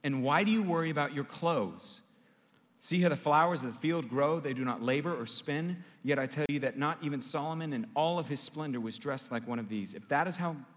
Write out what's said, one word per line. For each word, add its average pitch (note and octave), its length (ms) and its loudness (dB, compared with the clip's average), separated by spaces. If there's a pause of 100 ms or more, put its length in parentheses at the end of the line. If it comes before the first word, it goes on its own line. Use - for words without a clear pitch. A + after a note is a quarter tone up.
And C3+ 200 0
why D3 200 4
do G#3+ 80 4
you A3 120 4
worry E3 260 2
about D3 240 0
your C#3 100 -2
clothes? - 760 -2 (800)
See F3+ 220 2
how F3 80 8
the C#3+ 60 4
flowers D3+ 460 4
of B2+ 60 -4
the A#2 120 -6
field D#3 300 0
grow. C#3+ 300 2
They C3+ 160 -2
do C3 100 -2
not B2 160 -2
labor C#3 340 2
or A#2 120 -4
spin. E3 560 -4 (200)
Yet C#3 140 2
I C3 80 0
tell D3+ 240 -2
you C#3+ 120 0
that C3 180 -2
not D3+ 240 0
even C#3+ 180 -2
Solomon D#3+ 520 -4
in A2+ 220 -2
all E3 220 2
of D3+ 100 -2
his C#3+ 120 -2
splendor D3 400 -4
was A2+ 180 -6
dressed C3+ 340 -4
like A#2 160 -4
one A#2+ 120 -2
of G#2+ 100 -6
these. G2+ 240 -4
If - 140 -12
that D3 200 2
is F3 100 -4
how E3+ 200 -2 (200)